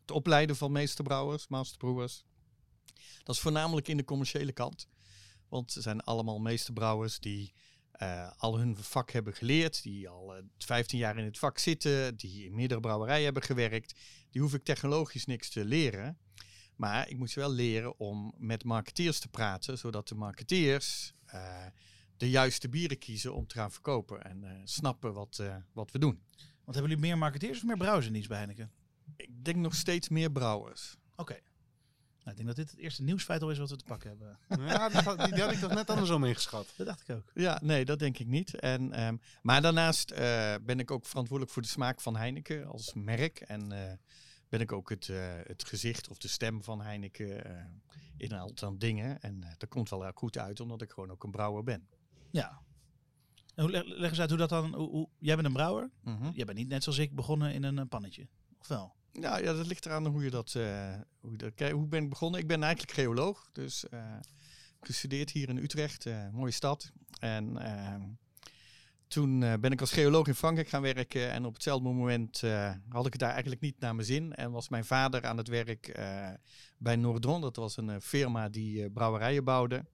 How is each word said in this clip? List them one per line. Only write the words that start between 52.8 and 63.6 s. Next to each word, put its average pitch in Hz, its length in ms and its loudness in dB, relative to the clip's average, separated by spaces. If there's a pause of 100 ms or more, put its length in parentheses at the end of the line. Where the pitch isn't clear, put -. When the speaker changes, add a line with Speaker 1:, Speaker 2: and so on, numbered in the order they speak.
Speaker 2:
En 160 80 0
hoe, 165 80 4
leg, 180 140 0
leg 175 260 -2
eens 160 100 2
uit 165 100 4
hoe 165 80 6
dat 160 100 6
dan, 160 260 2
hoe, 151 160 -2
hoe, 160 180 0 (100)
jij 151 160 4
bent 156 120 4
een 139 60 4
brouwer. 196 380 2 (100)
Speaker 1:
Mhm. 104 320 -2
Speaker 2:
Jij 120 120 -4
bent 101 140 -6
niet 123 100 -2
net 135 140 -2
zoals 139 160 2
ik 143 160 2
begonnen 143 400 0
in 139 80 -2
een, 139 160 0
eh, 135 100 0
pannetje, 104 400 -8 (300)
of - 100 -20
wel? 101 260 -4 (180)
Speaker 1:
Ja, - 260 -2
ja, 170 140 2
dat 165 140 0
ligt 180 200 -6
eraan 156 200 0
hoe 147 180 2
je 135 60 0
dat, 123 240 -4
eh, 101 400 -2 (260)
hoe 117 100 -14
je 113 60 -8
dat, 107 180 -8
kijk, 147 180 0
hoe 151 140 2
ben 156 160 0
ik 143 60 0
begonnen? 170 320 -2
Ik 165 60 -2
ben 156 160 2
eigenlijk 151 300 0
geoloog, 139 600 2
dus, 135 360 -8